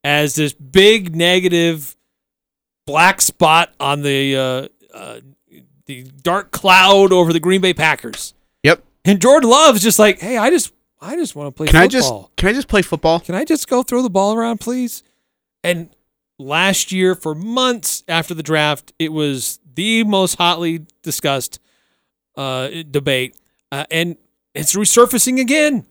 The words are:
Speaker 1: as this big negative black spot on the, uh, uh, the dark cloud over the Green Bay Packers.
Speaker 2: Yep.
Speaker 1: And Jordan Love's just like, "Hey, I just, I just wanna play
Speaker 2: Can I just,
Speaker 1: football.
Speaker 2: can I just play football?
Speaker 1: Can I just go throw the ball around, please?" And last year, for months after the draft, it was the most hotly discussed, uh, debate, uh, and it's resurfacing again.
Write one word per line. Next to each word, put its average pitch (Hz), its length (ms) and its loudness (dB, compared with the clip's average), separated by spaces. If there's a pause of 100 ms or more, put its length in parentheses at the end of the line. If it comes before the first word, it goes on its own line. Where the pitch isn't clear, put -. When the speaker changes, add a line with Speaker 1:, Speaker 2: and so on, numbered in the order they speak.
Speaker 1:
as 147 320 -2
this 151 180 -2
big 185 600 2
negative 170 800 0 (880)
black 170 360 2
spot 165 580 2
on 143 220 -4
the, 139 340 -2
uh, 131 320 -4 (300)
uh, 113 220 -18 (640)
the 127 180 -16 (180)
dark 190 300 -2
cloud 190 600 6
over 175 220 4
the 165 60 0
Green 185 220 0
Bay 180 120 0
Packers. 151 600 -4 (300)
Speaker 2:
Yep. 156 200 2 (220)
Speaker 1:
And 190 160 4
Jordan 254 280 6
Love's 262 320 6
just 214 180 2
like, 214 200 4
"Hey, 233 180 -6
I 226 120 0
just, 339 220 0 (300)
I 226 140 -12
just 339 200 -8
wanna 147 160 -12
play 156 160 -8
Speaker 2:
Can - 100 6
I 180 100 6
just, 240 220 0
Speaker 1:
football. 104 280 -10
Speaker 2:
can 180 120 0
I 214 40 0
just 269 140 -6
play 214 140 0
football? 165 380 -2
Speaker 1:
Can 170 160 -10
I 233 100 -4
just 311 220 -2
go 254 160 -2
throw 247 180 -4
the 247 80 -4
ball 196 240 0
around, 226 260 -4
please?" 247 440 -8 (600)
And 170 260 -6 (480)
last 165 540 -2
year, 185 240 0
for 160 200 -8
months 233 720 -4
after 165 260 -4
the 160 100 -10
draft, 151 560 -4
it 160 120 -4
was 143 480 -6 (160)
the 220 280 0
most 190 340 0
hotly 170 480 -4 (160)
discussed, 139 580 -6 (760)
uh, 131 340 -8 (200)
debate, 135 460 -4 (360)
uh, 139 180 -10
and 165 280 -4 (360)
it's 160 220 -6
resurfacing 247 640 2
again. 277 520 0